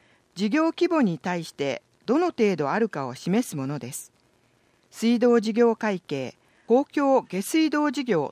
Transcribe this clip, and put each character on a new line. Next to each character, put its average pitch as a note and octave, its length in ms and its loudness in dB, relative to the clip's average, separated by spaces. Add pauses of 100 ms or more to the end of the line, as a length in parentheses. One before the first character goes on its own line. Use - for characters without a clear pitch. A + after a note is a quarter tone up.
(360)
事 G3+ 140 0
業 D#4 220 2
規 E4+ 160 0
模 E4 140 2
に F3 180 0
対 F3 240 -6
し - 80 -16
て C#3 300 -4 (240)
ど B3 140 2
の F4+ 80 2
程 G#3 280 0
度 C#3+ 160 -2
あ G3 80 0
る A3 100 0
か C#3 180 -6
を B2 80 -10
示 G#3+ 320 -2
す - 80 -10
も C3+ 120 -6
の C#3+ 120 -6
で A#2+ 140 -12
す。 - 180 -14 (800)
水 A#3 280 0
道 A#3+ 200 4
事 G#3+ 140 -2
業 A#3 220 4
会 G#3 240 -4
計、 C3+ 360 -8 (320)
公 C4 180 4
共 C4+ 380 2
下 F#3+ 180 -8
水 D#4+ 280 0
道 D4 220 0
事 C#4 120 -4
業 E3+ 280 0